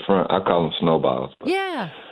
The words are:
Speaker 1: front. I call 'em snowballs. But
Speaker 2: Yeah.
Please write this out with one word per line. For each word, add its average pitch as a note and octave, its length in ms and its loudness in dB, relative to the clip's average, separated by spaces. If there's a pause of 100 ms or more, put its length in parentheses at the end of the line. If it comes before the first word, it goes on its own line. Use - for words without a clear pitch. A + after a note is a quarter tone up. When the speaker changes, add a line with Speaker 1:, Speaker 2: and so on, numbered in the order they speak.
Speaker 1:
front. F#2+ 240 2
I F2+ 120 2
call F2 260 2
'em D#2+ 140 -4
snowballs. C#2 580 2
But - 120 -4
Speaker 2:
Yeah. F4 400 -4 (220)